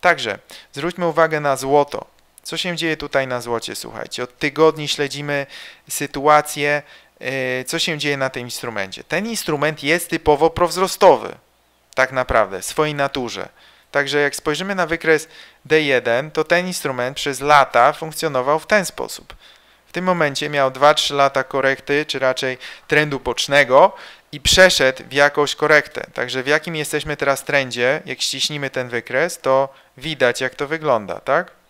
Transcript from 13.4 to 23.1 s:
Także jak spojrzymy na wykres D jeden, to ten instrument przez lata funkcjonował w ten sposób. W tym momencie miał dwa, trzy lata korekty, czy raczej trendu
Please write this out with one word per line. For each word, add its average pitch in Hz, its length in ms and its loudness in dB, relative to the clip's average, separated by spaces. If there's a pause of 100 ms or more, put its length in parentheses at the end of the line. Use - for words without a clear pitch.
Także 143 280 0
jak 143 180 0
spojrzymy 175 380 -4
na 180 120 -2
wykres 160 420 0 (360)
D 156 180 2
jeden, 127 480 2
to 156 140 -2
ten 180 220 2
instrument 135 500 -4
przez 131 240 -4
lata 139 520 6
funkcjonował 151 680 -2
w - 80 -8
ten 208 180 2
sposób. - 500 -10 (520)
W - 60 -20
tym 180 120 -4
momencie 151 460 0
miał 139 200 2
dwa, 143 240 6
trzy - 200 -2
lata 139 300 2
korekty, 139 640 -2
czy 139 120 -6
raczej 127 400 -2 (300)
trendu 151 320 0